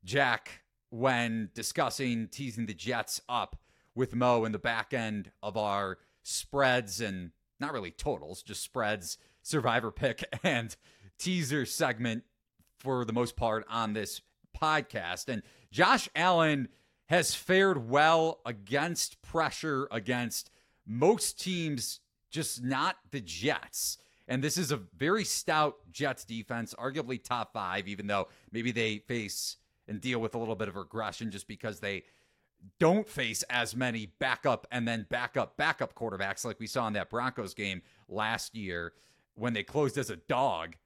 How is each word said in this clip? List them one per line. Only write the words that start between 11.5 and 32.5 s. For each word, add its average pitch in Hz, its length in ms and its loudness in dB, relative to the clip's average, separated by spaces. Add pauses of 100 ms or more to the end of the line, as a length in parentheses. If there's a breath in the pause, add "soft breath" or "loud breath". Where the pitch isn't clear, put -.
segment 120 580 0 (540)
for 131 260 0
the 113 80 -2
most 120 240 0
part 110 340 0
on 113 240 0
this 104 280 -4 (360)
podcast. 117 680 0
And 113 160 -4 (260 soft breath)
Josh 202 460 4
Allen 156 540 4 (380 soft breath)
has 165 280 4
fared 185 540 4
well 160 560 6
against 123 760 -2
pressure 151 680 0
against 117 580 -2 (360 soft breath)
most 143 560 2
teams, 160 580 -2 (300)
just 139 340 -6
not 135 340 0 (140)
the 143 80 -6
Jets. 90 760 -4 (300 soft breath)
And 131 160 -2
this 151 140 0
is 156 140 0
a 147 60 0 (180)
very 180 300 2
stout 156 500 2 (160)
Jets 139 320 -2
defense, 117 540 -6
arguably 131 440 -4
top 120 300 -4
five, 95 360 -4
even 101 200 -8
though 101 200 2 (240 loud breath)
maybe 117 200 -2
they 110 280 0
face - 580 -6 (300)
and 104 120 -6
deal 123 200 -2
with 113 160 -2
a - 20 -2
little 113 180 -2
bit 104 120 -4
of 92 80 -8
regression 107 560 -6
just 98 160 -12
because 107 320 -8
they 101 240 -4 (760 soft breath)